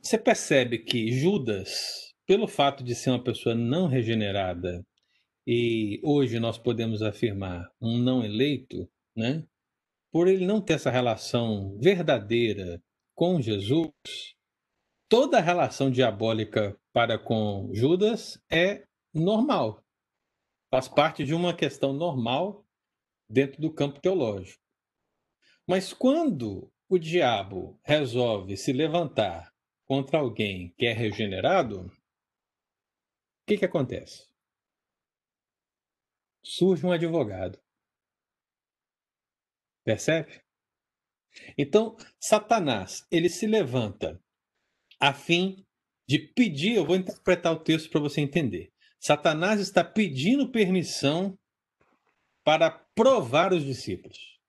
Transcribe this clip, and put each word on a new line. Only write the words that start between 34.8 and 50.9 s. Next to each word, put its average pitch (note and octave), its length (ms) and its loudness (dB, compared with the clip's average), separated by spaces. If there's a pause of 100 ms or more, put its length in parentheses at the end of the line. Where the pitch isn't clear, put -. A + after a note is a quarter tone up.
Surge E3+ 420 0
um F3+ 60 2
advogado. C3 680 -2 (2250)
Percebe? D#3 560 -2 (1160)
Então, G#3+ 380 2 (240)
Satanás, F#3+ 920 0
ele E3+ 200 0
se G#3+ 180 -4
levanta A#2+ 760 -2 (800)
a C3+ 140 4
fim F3+ 520 -2 (400)
de C#3 140 2
pedir, G3+ 560 0
eu E3+ 100 2
vou F3 120 2
interpretar F3+ 560 0
o D#3+ 60 -4
texto D#3+ 300 0
pra D#3 120 0
você D3 180 -2
entender. C#3 540 -4 (260)
Satanás E3+ 600 2
está F3+ 240 2
pedindo G#3 640 0
permissão F#3 880 0 (1040)